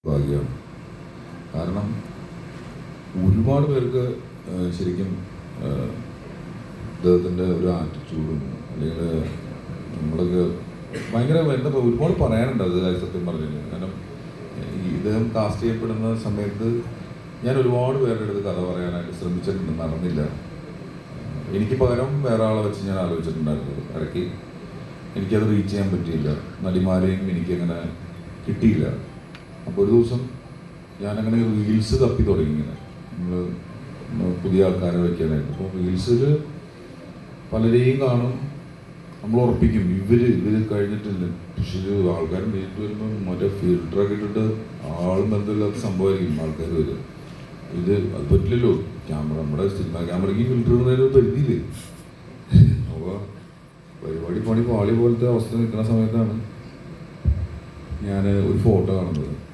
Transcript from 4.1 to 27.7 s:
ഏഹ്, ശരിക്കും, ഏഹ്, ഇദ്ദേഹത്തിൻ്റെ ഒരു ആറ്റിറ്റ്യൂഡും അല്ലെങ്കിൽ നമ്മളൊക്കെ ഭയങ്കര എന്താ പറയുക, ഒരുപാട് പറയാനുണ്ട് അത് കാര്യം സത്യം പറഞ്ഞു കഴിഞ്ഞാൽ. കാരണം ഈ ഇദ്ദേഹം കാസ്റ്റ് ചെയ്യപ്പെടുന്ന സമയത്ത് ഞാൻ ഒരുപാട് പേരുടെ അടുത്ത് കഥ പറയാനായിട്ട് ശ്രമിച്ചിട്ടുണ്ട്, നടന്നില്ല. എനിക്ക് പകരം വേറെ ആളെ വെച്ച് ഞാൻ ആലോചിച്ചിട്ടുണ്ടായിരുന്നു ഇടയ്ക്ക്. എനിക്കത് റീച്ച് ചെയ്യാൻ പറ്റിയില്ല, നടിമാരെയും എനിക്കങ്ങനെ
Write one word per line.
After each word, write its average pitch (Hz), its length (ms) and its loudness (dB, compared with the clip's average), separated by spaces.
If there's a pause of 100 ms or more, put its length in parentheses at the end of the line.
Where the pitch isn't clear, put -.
ഏഹ്, 90 160 -2 (100)
ശരിക്കും, 90 320 -2 (540)
ഏഹ്, 65 240 -2 (1080)
ഇദ്ദേഹത്തിൻ്റെ 90 480 4 (100)
ഒരു 90 120 2 (120)
ആറ്റിറ്റ്യൂഡും 78 600 -4 (340)
അല്ലെങ്കിൽ 80 280 -4 (960)
നമ്മളൊക്കെ 85 460 2 (680)
ഭയങ്കര 135 240 4 (180)
എന്താ 123 140 0
പറയുക, 123 200 4
ഒരുപാട് 139 320 2
പറയാനുണ്ട് 113 460 2
അത് 90 160 2
കാര്യം 90 180 0
സത്യം 90 280 -4
പറഞ്ഞു 78 180 -4
കഴിഞ്ഞാൽ. 73 240 -8
കാരണം 92 200 -6 (840)
ഈ 90 220 -2
ഇദ്ദേഹം 107 260 0 (100)
കാസ്റ്റ് 107 280 0
ചെയ്യപ്പെടുന്ന 113 500 0 (140)
സമയത്ത് 104 420 -2 (760)
ഞാൻ 127 60 2 (100)
ഒരുപാട് 123 400 2
പേരുടെ 110 240 0
അടുത്ത് 101 200 -4
കഥ 90 220 -2
പറയാനായിട്ട് 87 500 -4
ശ്രമിച്ചിട്ടുണ്ട്, 90 540 -2 (100)
നടന്നില്ല. 80 380 -2 (1400)
എനിക്ക് 110 260 2
പകരം 123 260 2 (200)
വേറെ 113 200 4
ആളെ 107 200 2
വെച്ച് 95 200 -4
ഞാൻ 95 140 0
ആലോചിച്ചിട്ടുണ്ടായിരുന്നു 76 720 -2 (220)
ഇടയ്ക്ക്. - 280 -4 (920)
എനിക്കത് 107 340 2
റീച്ച് 98 200 2
ചെയ്യാൻ 98 220 0
പറ്റിയില്ല, 80 380 0 (340)
നടിമാരെയും 92 580 2 (120)
എനിക്കങ്ങനെ 85 440 0 (680)